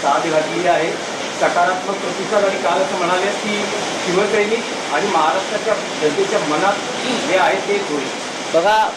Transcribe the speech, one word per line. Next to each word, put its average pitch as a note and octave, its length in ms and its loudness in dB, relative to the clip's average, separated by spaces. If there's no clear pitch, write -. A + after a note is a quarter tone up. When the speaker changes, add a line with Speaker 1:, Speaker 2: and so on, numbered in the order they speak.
Speaker 1:
साथ D#3 280 2
घातलेली E3 380 2
आहे, D#3+ 240 2
सकारात्मक F#3 600 2
प्रतिसाद, G3 480 0
आणि F#3+ 180 0
काल F3+ 200 2
असं - 140 0
म्हणाले F3 300 0
की G#3 380 -2
शिवसैनिक G#3 580 2
आणि D#3 140 0
महाराष्ट्राच्या F#3+ 680 0
जनतेच्या F#3+ 640 0
मनात E3 360 2
जे F#3 100 2
आहे - 300 2
तेच G3 220 0
होईल. C3+ 180 -2
Speaker 2:
बघा, G#3 420 4